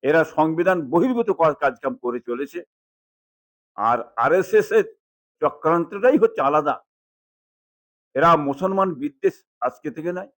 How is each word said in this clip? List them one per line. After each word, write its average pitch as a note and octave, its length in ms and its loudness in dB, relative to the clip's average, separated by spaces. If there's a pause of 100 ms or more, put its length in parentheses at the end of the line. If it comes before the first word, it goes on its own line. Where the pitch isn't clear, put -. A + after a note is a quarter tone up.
এরা D#3 180 2 (160)
সংবিধান E3 400 0 (140)
বহির্ভূত A#3 380 0 (100)
ক-, D#3 240 0
কাজকাম C3+ 300 -2 (100)
করে B2 160 -4 (100)
চলেছে। C#3 300 -8 (1160)
আর A2+ 200 2 (260)
আরএসএস F#3 540 2
এর G3+ 80 2 (560)
চক্রান্তটাই E3+ 840 0
হচ্ছে - 260 0
আলাদা। D3 260 0 (1400)
এরা D#3+ 120 4 (180)
মুসলমান F#3+ 420 -2 (120)
বিদ্বেষ D3+ 340 -2 (320)
আজকে C#3+ 280 -8
থেকে E3 220 -8
নয় G3 220 -14